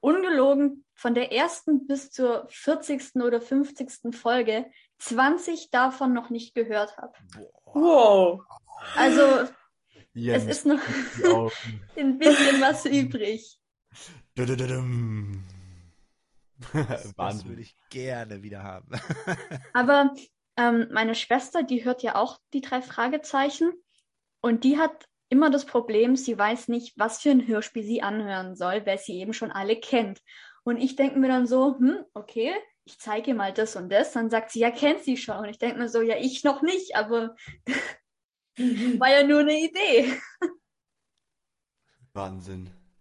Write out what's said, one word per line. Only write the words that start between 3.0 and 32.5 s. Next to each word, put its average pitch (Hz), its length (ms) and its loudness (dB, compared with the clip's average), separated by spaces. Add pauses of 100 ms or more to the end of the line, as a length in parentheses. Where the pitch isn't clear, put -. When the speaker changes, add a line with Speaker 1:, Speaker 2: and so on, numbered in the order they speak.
Speaker 1:
oder 240 180 0
fünfzigsten 262 720 -4
Folge 233 540 -2 (320)
zwanzig 302 720 -2
davon 254 440 0
noch 233 160 -6
nicht 233 240 -10
gehört 214 440 -2
hab. - 180 -18 (180)
Speaker 2:
Boah. - 400 -20
Speaker 3:
Wow. 214 720 6 (480)
Speaker 1:
Also 269 540 6 (680)
Speaker 4:
Jens, 117 320 0
Speaker 1:
es - 0 -
ist - 200 -2
noch 285 160 2 (340)
Speaker 4:
die - 100 0
Augen. 226 640 0
Speaker 1:
<laughs> - 60 -16
ein 269 220 0
bisschen 285 420 6
was 269 260 2
übrig. 233 760 -2 (760)
Speaker 4:
Dudududum. 123 1040 -4 (1160)
<laughs> 123 140 -18 (160)
Speaker 2:
Das, 101 300 -10
das - 0 -
Speaker 4:
Wahnsinn. 95 260 -8
Speaker 2:
würde 117 180 -14
ich - 140 -20 (140)
gerne 120 520 -12
wieder 101 200 -16
haben. 98 300 -16
<laughs> - 340 -10 (460)
Speaker 1:
Aber, 277 400 4 (440)
ähm, 233 360 2
meine 226 220 0
Schwester, 254 480 -2
die 247 220 -4
hört 247 180 -2
ja 233 140 -4
auch 226 220 -2 (140)
die 277 80 -4
drei 254 220 -4
Fragezeichen 285 880 -2 (680)
und 233 240 0
die 285 140 4
hat 311 300 -2 (220)
immer 294 200 6
das 269 160 0
Problem, 233 500 2
sie 240 220 -4
weiß 214 300 -2
nicht, 240 300 -6
was 233 240 -2
für 294 80 2
ein 254 180 6
Hörspiel 220 360 -4
sie 226 180 -4
anhören 196 540 -6
soll, 196 300 -4
weil 196 120 -2
sie 190 200 -12
eben 196 160 -8
schon 214 180 -8
alle 208 280 -2
kennt. 214 400 -2 (440)
Und 240 140 -2
ich 262 180 -2
denk 277 200 0
mir 262 120 4
dann 254 180 2
so, 262 320 2
„Hm, 302 260 2 (100)
okay, 233 400 -6 (300)